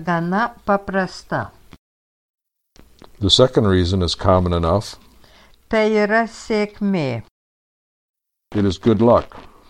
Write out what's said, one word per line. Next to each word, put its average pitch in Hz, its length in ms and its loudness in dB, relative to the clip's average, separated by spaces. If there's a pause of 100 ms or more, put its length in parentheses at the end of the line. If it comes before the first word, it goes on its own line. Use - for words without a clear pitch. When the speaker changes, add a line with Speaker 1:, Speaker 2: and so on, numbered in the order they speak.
Speaker 1:
gana 180 500 -2 (120)
paprasta. 185 840 -4 (1700)
Speaker 2:
The 92 100 0
second 127 360 4
reason 92 360 2
is 85 140 -2
common 92 360 2
enough. 85 440 -2 (760)
Speaker 1:
Tai 214 180 0
yra 214 400 0
sėkmė. 196 920 -4 (1300)
Speaker 2:
It 104 100 -2
is 95 120 -2
good 110 240 2
luck. 113 360 2 (340)